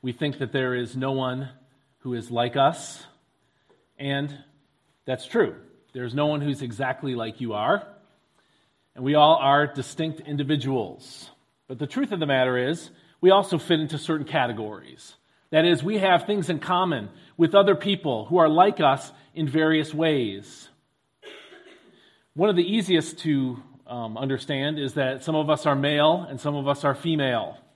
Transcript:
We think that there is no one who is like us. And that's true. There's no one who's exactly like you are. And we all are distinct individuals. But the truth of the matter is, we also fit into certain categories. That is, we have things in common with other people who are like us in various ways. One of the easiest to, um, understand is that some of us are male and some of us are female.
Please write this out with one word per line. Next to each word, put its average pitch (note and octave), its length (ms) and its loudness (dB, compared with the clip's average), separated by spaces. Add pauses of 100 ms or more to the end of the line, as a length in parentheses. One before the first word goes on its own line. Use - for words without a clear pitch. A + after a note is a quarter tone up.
We B2+ 120 -6
think C#3 260 -6
that B2+ 140 -6
there B2+ 240 -2
is B2 200 -6
no C3 140 -4
one C3 380 -4 (540)
who B2 120 -8
is A2+ 160 -10
like A#2+ 260 -2
us. D3 480 0 (920)
And C#3 340 -4 (720)
that's C3 220 -6
true. F#3 300 0 (360)
There's B2 220 -8
no D3 120 2
one D3+ 140 0
who's C#3+ 220 -4
exactly B2+ 540 -4
like A2 240 -8
you A2+ 140 -6
are. C#3 300 0 (1080)
And B2+ 80 -12
we C#3 140 2
all D3+ 220 8
are C#3 280 4
distinct D3 540 -8
individuals. C3+ 1080 -4 (380)
But B2+ 140 -12
the D3 80 -6
truth B3+ 240 -4
of F3+ 80 -4
the D#3 60 -2
matter B2+ 300 2
is, C3+ 360 -4 (280)
we F3+ 120 8
also F#3+ 260 2
fit D#3+ 220 0
into D3+ 180 -6
certain D3+ 300 -4
categories. G#2+ 880 -6 (340)
That D#3 140 4
is, E3+ 180 4
we G#3 160 -2
have F#3+ 280 4
things G3+ 220 -2
in E3+ 120 -2
common F3 480 -2 (280)
with E3 200 4
other G3 180 8
people C#3+ 520 -2
who E3+ 100 0
are E3 120 6
like F3 320 4
us C#3 300 2 (240)
in D#3+ 140 -4
various D#3 440 0
ways. C3+ 760 -2 (1700)
One F#3 160 2
of G3 40 0
the F3 180 0
easiest F3+ 480 0
to, C3 400 -2 (240)
um, A2+ 320 -10
understand C3+ 640 -4
is C3+ 160 -6
that C3+ 280 -2
some D#3+ 120 -4
of D3+ 160 0
us D3 160 2
are C#3+ 80 4
male D3 520 2
and C3+ 140 -12
some D3 140 -4
of C#3 120 -4
us C#3 160 -2
are C#3 120 2
female. C3 640 -2 (180)